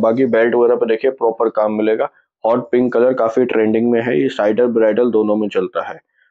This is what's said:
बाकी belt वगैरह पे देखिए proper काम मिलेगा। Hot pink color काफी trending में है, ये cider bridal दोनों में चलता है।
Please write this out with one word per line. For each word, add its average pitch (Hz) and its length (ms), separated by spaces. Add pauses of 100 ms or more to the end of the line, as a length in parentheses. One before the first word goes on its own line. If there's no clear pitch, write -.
बाकी 117 260
belt 113 280
वगैरह 120 220
पे 117 100
देखिए 113 260
proper 113 380
काम 107 220
मिलेगा। 110 360 (360)
Hot 123 160 (100)
pink 123 220
color 123 220
काफी 123 300
trending 113 460
में 117 120
है, 131 180
ये 135 80
cider 110 400
bridal 113 420
दोनों 107 260
में 107 120
चलता 92 340
है। 85 160 (320)